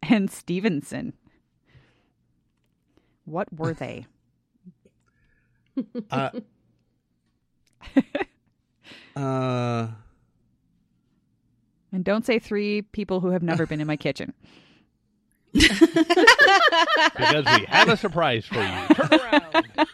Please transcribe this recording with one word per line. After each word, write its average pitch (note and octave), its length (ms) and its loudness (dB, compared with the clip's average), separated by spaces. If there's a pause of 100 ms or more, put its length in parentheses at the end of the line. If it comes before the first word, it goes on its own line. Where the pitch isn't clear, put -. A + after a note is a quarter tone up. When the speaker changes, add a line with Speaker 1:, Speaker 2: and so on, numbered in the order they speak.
Speaker 1:
and G3+ 280 2
Stevenson? F3 840 -6 (2000)
What E3 320 -8
were D#3+ 180 -6
they? A#2 360 -12
Speaker 2:
<laughs> - 60 -20 (1900)
Uh, C3+ 200 -4 (2750)
uh, B2+ 720 -4 (2000)
Speaker 1:
And F#3 120 -4
don't G3+ 220 -2
say A#3 140 0
three G#3 420 -4
people F#3+ 380 -6
who F3+ 100 -2
have F3+ 140 -2
never E3 200 -2
been D3+ 160 -6
in D3+ 60 -6
my D3+ 100 -2
kitchen. - 420 -8
Speaker 3:
<laughs> - 1160 -18 (1600)
Because - 280 0 (140)
we - 80 -6
have - 220 4
a A3+ 80 2
surprise D#3 500 -2
for A#2+ 140 -6
you. F#2+ 340 0
Turn D#4 260 4
around. D4 460 0 (280)